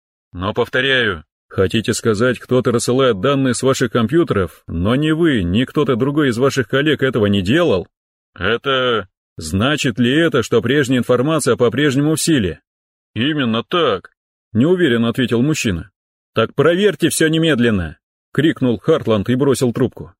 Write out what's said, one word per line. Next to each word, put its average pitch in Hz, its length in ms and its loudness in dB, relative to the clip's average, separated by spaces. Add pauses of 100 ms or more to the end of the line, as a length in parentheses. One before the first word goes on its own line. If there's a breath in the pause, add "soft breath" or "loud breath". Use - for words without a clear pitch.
(340)
Но, 95 200 -4
повторяю, 123 720 0 (240)
хотите 107 460 0
сказать, 113 460 0
кто-то 127 320 0
рассылает 120 500 0
данные 135 320 0
с - 100 -6
ваших 131 300 0
компьютеров, 117 720 0
но 92 280 -2
ни 151 160 0
вы, 151 320 0
ни 92 200 0
кто-то 135 320 -2
другой 139 340 0
из 110 80 -2
ваших 131 300 0
коллег 139 360 0
этого 123 240 0
не 101 140 2
делал? 110 460 0 (480)
Это 117 720 -2 (300)
значит 117 600 -2
ли 120 120 2
это, 151 320 0
что 117 180 0
прежняя 127 380 0
информация 127 560 0
по-прежнему 143 600 0
в - 60 -4
силе?» 113 400 0 (520)
«Именно 120 500 -2
так», 147 480 -2 (400)
неуверенно 123 580 2
ответил 117 320 0
мужчина. 123 500 -2 (420)
«Так 110 200 -2
проверьте 170 560 2
всё 160 200 0
немедленно!» 120 680 0 (340)
крикнул 135 440 0
Хартланд 113 520 0
и 123 60 0
бросил 127 380 0
трубку. - 460 -4